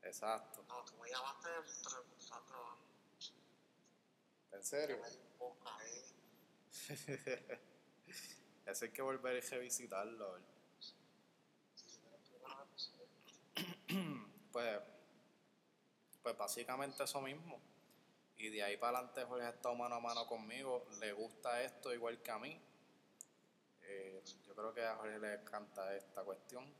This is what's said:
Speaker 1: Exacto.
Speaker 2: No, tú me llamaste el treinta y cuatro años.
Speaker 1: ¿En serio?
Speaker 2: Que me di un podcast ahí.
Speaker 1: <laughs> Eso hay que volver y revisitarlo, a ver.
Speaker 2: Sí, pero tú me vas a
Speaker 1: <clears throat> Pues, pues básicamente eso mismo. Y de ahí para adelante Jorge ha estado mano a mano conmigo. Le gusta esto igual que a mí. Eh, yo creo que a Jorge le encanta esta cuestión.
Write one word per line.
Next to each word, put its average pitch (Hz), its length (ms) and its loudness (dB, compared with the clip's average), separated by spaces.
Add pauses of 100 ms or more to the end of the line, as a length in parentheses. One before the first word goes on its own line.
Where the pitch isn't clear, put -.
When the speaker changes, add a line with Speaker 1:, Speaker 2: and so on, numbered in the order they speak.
Speaker 1:
Exacto. 110 640 0
Speaker 2:
No, 123 180 -6
tú - 120 -16
me 117 120 -12
llamaste 131 400 -2
el 165 140 -2
treinta 127 560 -8
y - 80 -16
cuatro 120 380 -10
años. - 680 -14 (1160)
Speaker 1:
¿En 98 120 -10
serio? 143 340 4
Speaker 2:
Que 107 60 -4
me - 80 -6
di - 60 -14
un - 200 -20
podcast 117 440 -8
ahí. 113 200 -8 (800)
Speaker 1:
<laughs> 131 800 -4 (1040)
Eso 98 200 -2
hay 110 60 -4
que - 100 -2
volver 131 340 2
y 123 60 2
revisitarlo, 113 840 -2
a 95 80 -2
ver. 90 80 -10 (380)
Speaker 2:
Sí, - 160 -12 (1040)
pero - 220 -20
tú - 100 -20
me - 100 -18
vas 131 140 -10
a 139 80 -12 (1800)
Speaker 1:
<clears throat> - 100 -20
Pues, 117 280 4 (1400)
pues 113 140 0
básicamente 127 680 0
eso 135 180 0
mismo. 143 380 -4 (800)
Y 110 120 0
de 107 140 8
ahí 101 140 8
para 120 220 8
adelante 127 260 2
Jorge 120 200 4
ha 120 40 6
estado 120 260 6
mano 120 200 4
a 117 40 4
mano 117 280 4
conmigo. 123 600 2 (120)
Le 107 140 2
gusta 113 480 2
esto 131 320 0
igual 117 280 0
que - 100 -2
a 110 80 0
mí. 147 200 -6 (1200)
Eh, 95 420 -8 (240)
yo 95 80 -14
creo 110 180 -2
que 117 120 0
a 113 100 2
Jorge 107 240 -4
le 107 160 0
encanta 101 600 -4
esta 98 280 -4
cuestión. 123 560 -6